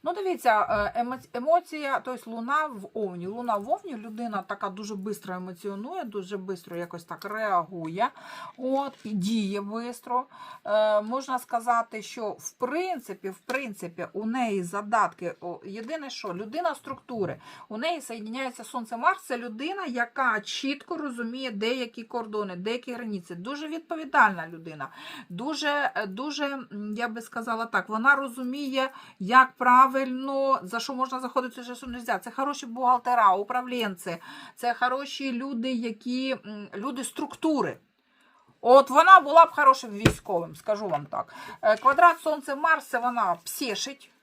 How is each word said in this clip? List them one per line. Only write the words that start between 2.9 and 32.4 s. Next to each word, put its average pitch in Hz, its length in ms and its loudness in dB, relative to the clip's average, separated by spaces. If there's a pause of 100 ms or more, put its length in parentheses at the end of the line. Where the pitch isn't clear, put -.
Овні. 180 340 -6
Луна 233 300 -2
в 208 120 -6
Овні, 339 280 -2
людина 220 440 -8
така - 280 -6
дуже 208 260 -10
бистро 196 400 -8
емоціонує, 196 680 -8
дуже 202 340 -8
бистро 185 400 -8
якось 170 260 -10
так 165 220 -14
реагує, 190 840 -2 (480)
от, 269 360 -2 (100)
і 220 60 -10
діє 202 520 -2
бистро. 240 640 -4 (400)
Е, 214 360 4
можна 254 380 -4
сказати, 233 600 0
що 214 280 -8
в - 220 -10
принципі, 277 760 -4
в 190 100 -12
принципі, 196 720 -8
у 214 120 -8
неї 226 380 -2
задатки, 202 800 -2
о, 170 240 -10
єдине 247 440 -10
що, 202 240 -10
людина 269 420 -4
структури, 220 640 -8 (300)
у 214 80 -10
неї 320 240 -4
соєдиняється 233 600 -8
Сонце 233 340 -8
Марс, 359 260 2
це 247 140 -6
людина, 269 480 -8
яка 240 540 0
чітко 277 580 -6
розуміє 247 540 -8
деякі 233 520 -4
кордони, 214 520 -6
деякі 233 380 -6
границі, 208 420 -8
дуже 285 320 -8
відповідальна 285 800 2
людина, 160 420 -12 (400)
дуже, 285 680 -2
е, 208 120 -2
дуже, 277 380 -4
м, 214 520 -8
я 233 100 -2
би 226 140 -8
сказала 226 440 -4
так, 202 240 -2
вона 220 260 4
розуміє, 262 760 -4 (300)
як 254 380 6
правильно, 262 1040 4
за 220 160 -6
що 262 140 -6
можна 254 260 -4
заходити, 254 440 -4
за 247 120 -12
що 254 120 -16
нельзя. 233 320 -4
Це 233 120 -12
хороші 277 340 -4